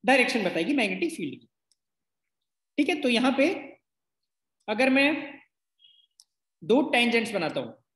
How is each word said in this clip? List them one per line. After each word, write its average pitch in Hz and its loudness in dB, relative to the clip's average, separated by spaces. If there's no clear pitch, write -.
direction 247 2
बताएगी 180 -2
मैग्नेटिक 214 -2
फील्ड - -8
की, - -20
ठीक 302 2
है। 320 -2
तो 262 -2
यहां 240 2
पे 269 2
अगर 233 0
मैं 277 0
दो 214 2
tangents 233 0
बनाता 160 -4
हूं, 117 -10